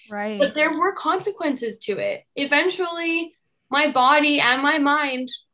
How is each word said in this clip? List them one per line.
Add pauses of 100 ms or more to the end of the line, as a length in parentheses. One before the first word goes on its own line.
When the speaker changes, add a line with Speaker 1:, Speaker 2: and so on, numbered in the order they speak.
Speaker 1:
Right.
Speaker 2:
But
there
were
consequences
to
it. (120)
Eventually, (360)
my
body
and
my
mind (240)